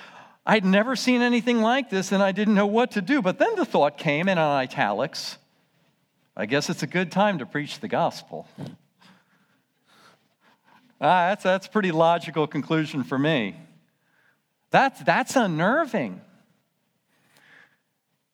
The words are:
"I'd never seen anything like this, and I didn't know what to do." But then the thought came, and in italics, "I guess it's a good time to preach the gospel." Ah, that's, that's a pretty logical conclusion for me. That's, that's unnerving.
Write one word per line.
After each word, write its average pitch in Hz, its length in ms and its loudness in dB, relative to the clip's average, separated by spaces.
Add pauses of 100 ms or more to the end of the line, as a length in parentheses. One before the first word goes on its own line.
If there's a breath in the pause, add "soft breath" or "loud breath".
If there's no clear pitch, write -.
(460 loud breath)
"I'd 202 180 2
never 202 300 4
seen 247 260 2
anything 240 420 2
like 247 280 0
this, 190 220 -4
and 196 100 2
I 196 80 2
didn't 208 240 0
know 202 120 4
what 226 260 0
to 208 100 -2
do." 240 200 0
But 180 180 -2
then 415 160 2
the 339 80 -2
thought 147 340 0
came, 160 300 -2
and 185 100 2
in 160 60 2
italics, 131 920 -2 (1000)
"I 104 100 -4
guess 139 240 -2
it's 170 140 -6
a - 20 -4
good 180 240 -4
time 202 280 0
to 120 80 -8
preach - 340 -8
the 107 80 -8
gospel." 127 580 -4 (2500 soft breath)
Ah, 175 260 4
that's, 202 120 -4
that's 190 240 0
a - 40 -20
pretty 190 200 0
logical 165 560 2
conclusion 156 560 -2
for 131 160 -4
me. 131 380 0 (1120)
That's, 262 320 2
that's 180 320 0
unnerving. 190 840 0 (2250 soft breath)